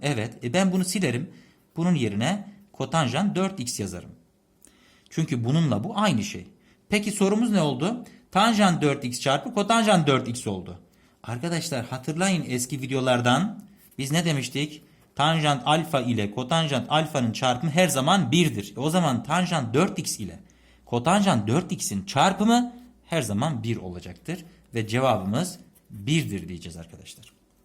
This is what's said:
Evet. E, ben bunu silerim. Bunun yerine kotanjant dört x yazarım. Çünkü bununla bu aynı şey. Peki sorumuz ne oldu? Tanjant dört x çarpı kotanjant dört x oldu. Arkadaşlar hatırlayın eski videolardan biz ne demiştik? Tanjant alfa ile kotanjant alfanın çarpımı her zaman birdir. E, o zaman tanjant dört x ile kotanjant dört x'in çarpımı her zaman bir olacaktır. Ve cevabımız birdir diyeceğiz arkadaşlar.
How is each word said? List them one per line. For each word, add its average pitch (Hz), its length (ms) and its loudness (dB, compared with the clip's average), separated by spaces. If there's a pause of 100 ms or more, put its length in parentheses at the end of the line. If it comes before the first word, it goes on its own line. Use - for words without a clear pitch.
Evet. 117 420 -4
E, 120 100 -4
ben 185 180 4
bunu 185 140 0
silerim. 165 440 -2 (460)
Bunun 175 200 2
yerine 123 520 0 (260)
kotanjant 147 640 0
dört 190 240 -2
x - 200 -6
yazarım. 87 300 -8 (1000)
Çünkü 135 360 -2
bununla 131 380 2
bu 202 140 -6
aynı 165 260 2
şey. - 240 -10 (420)
Peki 208 220 0
sorumuz 214 400 2
ne 196 100 4
oldu? 151 420 0 (280)
Tanjant 202 500 4
dört 139 240 2
x 123 140 -6
çarpı 143 340 0
kotanjant 208 540 4
dört 127 200 4
x 117 200 -6
oldu. 92 320 -8 (440)
Arkadaşlar 131 640 -4
hatırlayın 160 600 -2
eski 127 340 -4
videolardan 131 840 2 (340)
biz 135 140 -6
ne 165 140 0
demiştik? 143 560 -4 (340)
Tanjant 151 500 2
alfa 156 360 2
ile 107 300 0
kotanjant 139 580 -2
alfanın 143 420 0
çarpımı 127 400 0
her 175 160 4
zaman 139 440 2
birdir. 143 460 2
E, - 20 -8
o 143 100 0
zaman 156 340 2
tanjant 160 500 -2
dört 185 260 2
x - 200 -6
ile 87 200 -10 (460)
kotanjant 143 600 2
dört 156 240 0
x'in - 340 -6
çarpımı 214 680 2 (320)
her 165 160 -2
zaman 113 420 -2
bir 113 140 -2
olacaktır. 90 680 -12 (280)
Ve 113 140 -4
cevabımız 117 720 0 (300)
birdir 104 580 -2
diyeceğiz 85 300 -12
arkadaşlar. - 480 -20 (400)